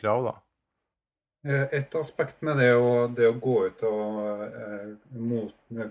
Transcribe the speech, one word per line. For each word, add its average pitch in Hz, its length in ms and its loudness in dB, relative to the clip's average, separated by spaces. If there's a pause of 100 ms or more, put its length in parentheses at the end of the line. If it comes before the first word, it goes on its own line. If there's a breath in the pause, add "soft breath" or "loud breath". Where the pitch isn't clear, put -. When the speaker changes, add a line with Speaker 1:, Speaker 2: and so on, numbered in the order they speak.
Speaker 1:
krav, 113 240 0
da. - 80 -6 (1120)
Speaker 2:
Eh, 139 200 0 (120)
et - 160 -6
aspekt - 480 -4
med 151 140 0
det 123 180 8
å, 120 320 4
det 120 180 2
å 117 140 4
gå 127 160 0 (120)
ut - 160 -8
og, 107 640 -4
eh, 107 480 -12 (240)
mot, 113 380 -4 (360)